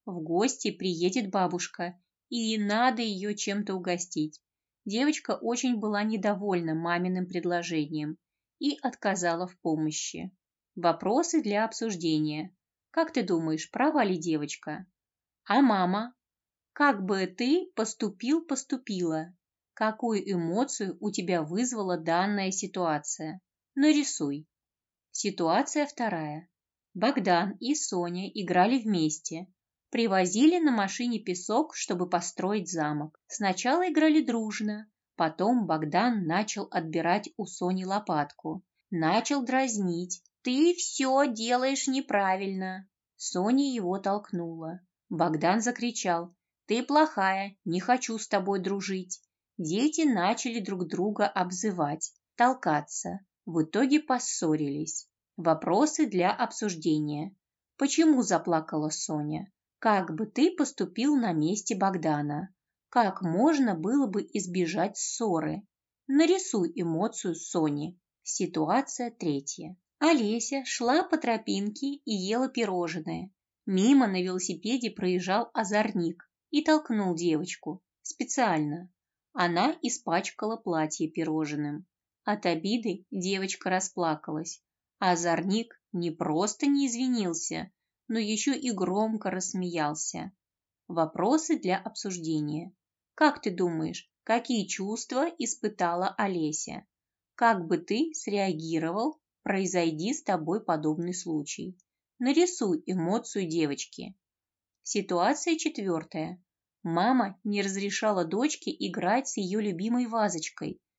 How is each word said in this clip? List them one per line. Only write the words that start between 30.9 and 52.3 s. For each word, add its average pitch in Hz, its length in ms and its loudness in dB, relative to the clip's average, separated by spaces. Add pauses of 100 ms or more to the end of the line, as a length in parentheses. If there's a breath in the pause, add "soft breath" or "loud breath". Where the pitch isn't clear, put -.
песок, 214 540 -2
чтобы 180 340 -2
построить 180 640 -2
замок. 151 560 -4
Сначала 247 640 0
играли 311 300 6
дружно, 214 720 -2 (260)
потом 185 500 2
Богдан 170 600 0
начал 196 440 -2
отбирать 170 640 0
у 214 100 -6
Сони 185 380 -2
лопатку. 180 800 -4 (260)
Начал 208 520 0
дразнить. 208 800 -2 (200)
«Ты 294 320 4
всё 269 520 2
делаешь 247 600 0
неправильно». 190 1000 -2 (280)
Соня 254 580 2
его 190 240 -2
толкнула. 175 800 -4 (280)
Богдан 165 520 2
закричал: 214 760 -2 (320)
«Ты 233 160 2
плохая, 202 800 2
не 175 160 0
хочу 247 380 0
с - 100 -12
тобой 196 320 2
дружить». 190 600 -4 (380)
Дети 226 440 2
начали 233 580 2
друг 185 260 -4
друга 202 400 0
обзывать, 180 840 -2 (240)